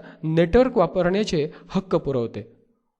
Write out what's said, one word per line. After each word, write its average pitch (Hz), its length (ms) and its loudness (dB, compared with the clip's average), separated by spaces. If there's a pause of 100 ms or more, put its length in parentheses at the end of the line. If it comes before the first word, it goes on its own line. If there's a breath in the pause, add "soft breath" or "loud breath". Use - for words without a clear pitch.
(240 loud breath)
नेटवर्क 170 540 2
वापरण्याचे 175 760 0 (180 loud breath)
हक्क 190 260 -4
पुरवते. 120 600 -4 (440)